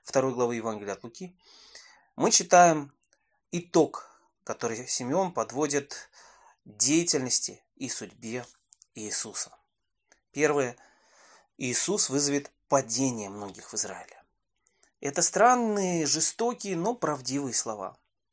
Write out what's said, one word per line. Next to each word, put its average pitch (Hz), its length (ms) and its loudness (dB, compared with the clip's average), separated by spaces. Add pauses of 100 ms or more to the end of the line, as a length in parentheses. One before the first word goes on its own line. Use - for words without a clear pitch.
второй 135 300 0
главы 120 220 -2
Евангелия 107 380 -6
от - 100 -14
Луки 180 340 -16 (800)
мы 226 160 2
читаем 175 600 6 (600)
итог, - 580 0 (340)
который 117 440 -8
Симеон 165 460 -2
подводит 139 760 -4 (560)
деятельности 139 960 0 (140)
и 131 140 -6
судьбе 117 560 -2 (500)
Иисуса. 107 600 0 (760)
Первое. 143 460 0 (800)
«Иисус 123 520 2
вызовет 143 420 0 (180)
падение 120 600 -2
многих 98 420 -12
в 110 40 -10
Израиле». - 480 -6 (800)
Это 139 200 -4
странные, 202 840 2
жестокие, 190 720 0
но 202 200 -4
правдивые 135 580 -4
слова. 107 440 -4 (360)